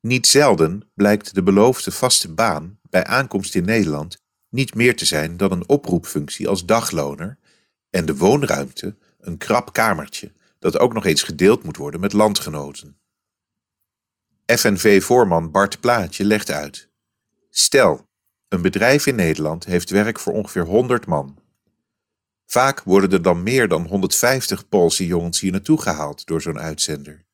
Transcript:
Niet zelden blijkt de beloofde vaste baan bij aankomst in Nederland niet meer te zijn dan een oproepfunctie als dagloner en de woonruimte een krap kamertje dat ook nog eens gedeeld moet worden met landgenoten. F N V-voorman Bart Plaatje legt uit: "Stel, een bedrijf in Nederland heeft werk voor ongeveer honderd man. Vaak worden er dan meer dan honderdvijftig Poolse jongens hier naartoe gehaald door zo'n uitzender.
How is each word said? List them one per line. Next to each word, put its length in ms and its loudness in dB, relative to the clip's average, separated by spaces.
Niet 260 0
zelden 640 2
blijkt 420 2
de 80 0
beloofde 480 4
vaste 420 -2
baan 480 -4
bij 220 0
aankomst 520 -2
in 100 0
Nederland 520 -2
niet 260 -4
meer 200 4
te 100 -6
zijn 320 -2
dan 140 0
een 180 -6
oproepfunctie 800 -2
als 180 -4
dagloner 720 -4
en 160 -2
de 120 -4
woonruimte 800 0
een 180 -12
krap 360 -4
kamertje 600 -4
dat 200 -2
ook 140 2
nog 120 -4
eens 180 0
gedeeld 400 2
moet 140 -14
worden 220 -10
met 140 -4
landgenoten. 840 -2
F 80 -2
N 120 2
V-voorman 760 4
Bart 280 0
Plaatje 440 -2
legt 280 0
uit: 380 -10
"Stel, 580 2
een 140 -2
bedrijf 440 2
in 100 0
Nederland 500 -2
heeft 240 -2
werk 300 0
voor 140 -6
ongeveer 320 -4
honderd 400 0
man. 400 -6
Vaak 340 0
worden 280 4
er 100 2
dan 220 2
meer 240 2
dan 180 -2
honderdvijftig 840 -2
Poolse 360 2
jongens 340 -2
hier 120 -2
naartoe 300 0
gehaald 440 -6
door 160 -4
zo'n 180 -8
uitzender. 760 -8